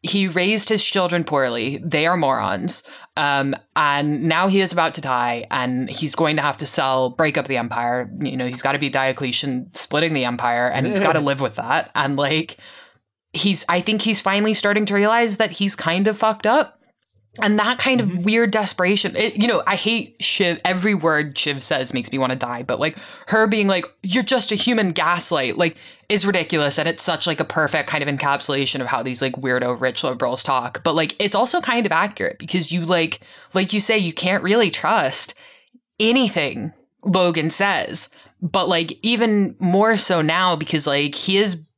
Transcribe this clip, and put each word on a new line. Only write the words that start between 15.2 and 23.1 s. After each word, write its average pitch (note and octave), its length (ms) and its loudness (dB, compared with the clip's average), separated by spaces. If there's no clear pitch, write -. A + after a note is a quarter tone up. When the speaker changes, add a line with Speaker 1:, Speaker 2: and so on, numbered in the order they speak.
Speaker 1:
that A3 120 2
he's G3 240 -2
kind F3+ 320 0
of G#3+ 100 0
fucked A3 300 0
up. C4+ 320 2
And G#3 160 2
that A#3 220 0
kind C4 200 2
of G#3 60 0
Speaker 2:
Mm-hmm. F3+ 160 -2
Speaker 1:
weird G#3+ 300 2
desperation, G3 640 0
it, G#3 260 0
you A#3+ 60 2
know, G3 180 2
I G3 80 2
hate A3 460 -2
Shiv, F3 440 0
every F#3 300 0
word D3+ 420 0
Shiv C#3+ 240 -2
says C3 320 -2
makes B2 200 -4
me C3 60 -2
wanna B2+ 180 0
die, A#2+ 260 -6
but, B2+ 160 -4
like, D#3 180 -2